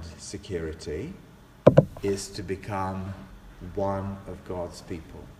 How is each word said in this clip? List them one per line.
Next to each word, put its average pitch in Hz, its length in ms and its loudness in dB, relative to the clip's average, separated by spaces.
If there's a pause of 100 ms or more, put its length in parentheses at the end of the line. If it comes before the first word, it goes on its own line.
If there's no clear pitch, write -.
(180)
security 85 960 -4 (880)
is 98 280 2
to - 140 -6
become 95 720 -2 (600)
one 98 420 2 (100)
of 90 200 -8
God's 87 340 -4
people. 82 380 -8 (200)